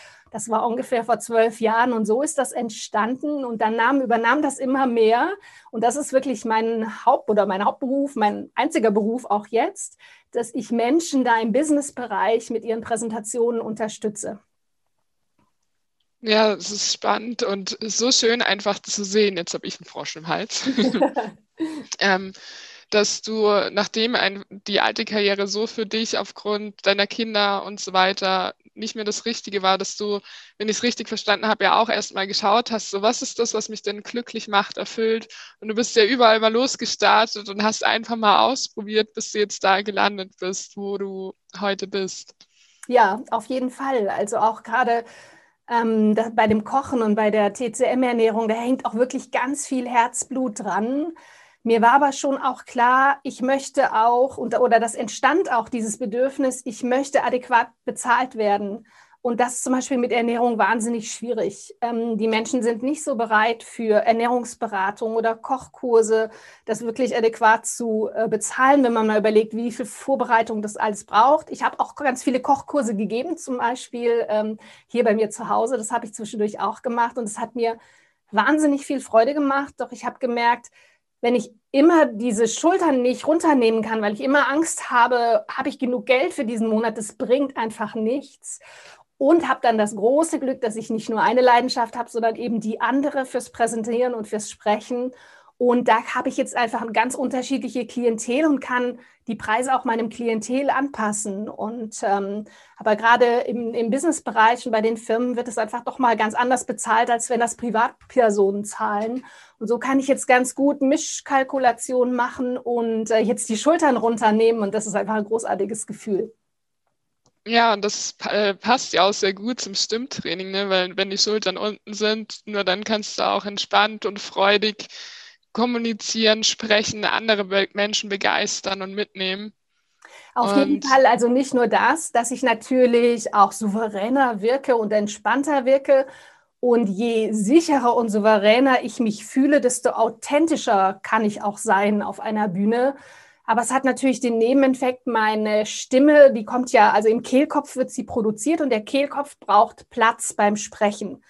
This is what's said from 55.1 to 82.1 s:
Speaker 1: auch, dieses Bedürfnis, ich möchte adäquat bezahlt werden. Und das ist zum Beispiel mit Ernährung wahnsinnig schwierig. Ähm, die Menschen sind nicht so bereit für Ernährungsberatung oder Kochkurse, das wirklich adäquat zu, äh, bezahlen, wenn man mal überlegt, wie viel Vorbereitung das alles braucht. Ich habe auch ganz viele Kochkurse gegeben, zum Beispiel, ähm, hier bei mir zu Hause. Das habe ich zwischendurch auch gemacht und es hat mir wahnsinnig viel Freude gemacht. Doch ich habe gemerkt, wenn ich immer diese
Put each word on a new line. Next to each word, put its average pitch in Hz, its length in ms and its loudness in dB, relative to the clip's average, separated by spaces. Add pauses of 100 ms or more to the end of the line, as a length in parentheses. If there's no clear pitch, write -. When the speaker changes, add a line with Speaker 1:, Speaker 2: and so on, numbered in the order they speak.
Speaker 1:
auch, 220 180 -2
dieses 220 300 -4
Bedürfnis, 254 640 -2
ich - 180 -10
möchte 262 400 0
adäquat 247 440 0 (180)
bezahlt 254 520 -2
werden. 208 500 -2 (340)
Und 240 200 0
das 247 140 -2
ist - 100 -8
zum 254 80 0
Beispiel 262 240 -2
mit 240 160 -2
Ernährung 233 440 0
wahnsinnig 220 540 -2
schwierig. - 680 -8
Ähm, 233 360 -4
die 220 120 0
Menschen 220 340 -2
sind 233 200 -2
nicht 294 200 -4
so 277 120 -4
bereit 220 480 0
für 220 320 0
Ernährungsberatung 226 1200 0
oder 226 200 0
Kochkurse, 226 920 0 (360)
das 214 160 -4
wirklich 233 360 -2
adäquat 220 480 4
zu, 220 500 -2
äh, 220 140 -2
bezahlen, 262 540 4
wenn 247 100 2
man 220 140 2
mal 220 120 2
überlegt, 220 360 2
wie 233 160 -4
viel 240 140 -8
Vorbereitung 233 760 0
das 208 160 -8
alles 214 280 -4
braucht. 269 440 4
Ich - 140 -8
habe - 180 -2
auch - 140 -8
ganz 262 280 -2
viele 254 180 0
Kochkurse 262 540 0
gegeben, 226 400 -4
zum 262 220 -8
Beispiel, 233 720 -2
ähm, 214 280 -2 (300)
hier 240 160 0
bei 220 120 4
mir 220 140 0
zu 220 200 -10
Hause. 226 280 0
Das 220 140 -8
habe 233 140 -2
ich 214 80 -16
zwischendurch 208 480 -6
auch 208 200 -4
gemacht 233 360 -2
und 240 80 -6
es 214 140 -10
hat 233 160 -8
mir 226 220 -2 (540)
wahnsinnig 277 540 2
viel 277 160 -4
Freude 233 320 2
gemacht. 277 460 -2
Doch 240 120 -8
ich 240 140 -12
habe 233 140 -8
gemerkt, 240 480 0 (540)
wenn 240 140 2
ich 240 160 -2 (200)
immer 311 340 6
diese 226 420 0